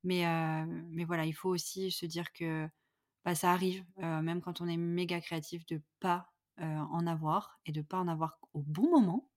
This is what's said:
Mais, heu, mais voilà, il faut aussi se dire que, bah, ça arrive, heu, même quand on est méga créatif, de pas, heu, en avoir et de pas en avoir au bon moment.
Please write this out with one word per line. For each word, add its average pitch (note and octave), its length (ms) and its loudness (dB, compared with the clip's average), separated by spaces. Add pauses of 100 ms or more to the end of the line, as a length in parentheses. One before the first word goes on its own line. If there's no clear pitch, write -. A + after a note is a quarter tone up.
Mais, F3+ 220 2
heu, D#3+ 400 2 (240)
mais E3 140 -2
voilà, E3 220 0
il D#3+ 80 0
faut F#3 160 -4
aussi F#3 400 -2
se - 160 -4
dire E3 280 -4
que, D#3+ 340 -2 (560)
bah, F3 100 2
ça F3 180 4
arrive, F#3 320 0 (180)
heu, D#3+ 200 0
même E3+ 180 0
quand F3 200 -8
on F3 80 -2
est E3+ 80 0
méga E3+ 440 0
créatif, E3 460 -8
de D#3 160 -4 (180)
pas, F3+ 320 0 (280)
heu, E3 40 -6
en D#3 420 -2
avoir D#3+ 600 0
et D#3 60 -6
de D3+ 100 -4
pas F#3 160 -4
en F3+ 100 0
avoir D#3+ 300 -2 (140)
au D3 100 -4
bon D#3+ 280 2
moment. A#3 460 6